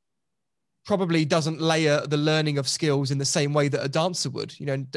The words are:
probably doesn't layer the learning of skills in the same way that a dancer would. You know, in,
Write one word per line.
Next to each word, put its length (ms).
probably 380
doesn't 360
layer 460
the 100
learning 420
of 100
skills 420
in 80
the 60
same 280
way 160
that 160
a 40
dancer 420
would. 280
You 80
know, 80
in, 220